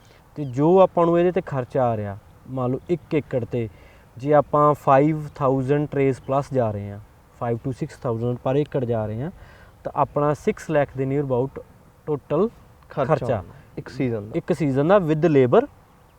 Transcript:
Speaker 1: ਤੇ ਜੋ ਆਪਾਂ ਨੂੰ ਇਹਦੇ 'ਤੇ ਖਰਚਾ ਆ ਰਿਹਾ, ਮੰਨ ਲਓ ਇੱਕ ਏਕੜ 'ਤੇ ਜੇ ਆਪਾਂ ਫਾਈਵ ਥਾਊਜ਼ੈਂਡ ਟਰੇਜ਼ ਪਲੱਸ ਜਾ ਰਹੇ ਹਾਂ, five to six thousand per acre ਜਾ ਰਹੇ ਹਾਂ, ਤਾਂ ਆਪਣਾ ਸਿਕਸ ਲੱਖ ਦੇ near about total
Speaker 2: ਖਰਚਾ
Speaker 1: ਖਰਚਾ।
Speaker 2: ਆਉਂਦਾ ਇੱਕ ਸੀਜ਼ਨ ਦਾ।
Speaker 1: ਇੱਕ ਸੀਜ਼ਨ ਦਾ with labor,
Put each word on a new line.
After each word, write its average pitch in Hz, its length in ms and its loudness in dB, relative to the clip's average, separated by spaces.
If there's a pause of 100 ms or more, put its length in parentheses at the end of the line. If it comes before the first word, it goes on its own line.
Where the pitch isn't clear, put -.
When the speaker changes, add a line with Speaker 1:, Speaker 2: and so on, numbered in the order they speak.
(360)
Speaker 1:
ਤੇ 151 100 -8
ਜੋ 147 340 4
ਆਪਾਂ 175 260 4
ਨੂੰ 170 140 4
ਇਹਦੇ 175 100 4
'ਤੇ 180 160 -2
ਖਰਚਾ 131 400 -2
ਆ 117 120 0
ਰਿਹਾ, 104 200 -8 (320)
ਮੰਨ 131 220 -2
ਲਓ 131 80 -2 (100)
ਇੱਕ 170 260 -4
ਏਕੜ 135 280 -4
'ਤੇ 117 260 -6 (480)
ਜੇ 139 160 -2
ਆਪਾਂ 147 400 4
ਫਾਈਵ 151 480 2 (140)
ਥਾਊਜ਼ੈਂਡ 135 560 0
ਟਰੇਜ਼ 135 260 0 (100)
ਪਲੱਸ 135 260 -2
ਜਾ 120 180 0
ਰਹੇ 101 180 -8
ਹਾਂ, 101 100 -14 (440)
five 120 240 -4
to 131 60 -4 (100)
six 147 60 -8 (180)
thousand 120 280 -2
per 135 260 -2
acre 143 240 -4
ਜਾ 113 200 -2
ਰਹੇ 110 160 -6
ਹਾਂ, 165 100 -8 (520)
ਤਾਂ 135 120 -10
ਆਪਣਾ 147 380 0
ਸਿਕਸ - 360 -6
ਲੱਖ 147 280 0
ਦੇ 131 60 -2
near 139 240 -2
about 131 360 -4 (480)
total 151 380 -2 (400)
Speaker 2:
ਖਰਚਾ 147 260 0
Speaker 1:
ਖਰਚਾ। 123 200 -2
Speaker 2:
ਆਉਂਦਾ 92 180 -8 (240)
ਇੱਕ 143 120 -12
ਸੀਜ਼ਨ 117 360 -4
ਦਾ। 110 100 -14
Speaker 1:
ਇੱਕ 170 180 -4
ਸੀਜ਼ਨ 143 340 0
ਦਾ 196 100 6
with 156 260 0
labor, 147 380 6 (580)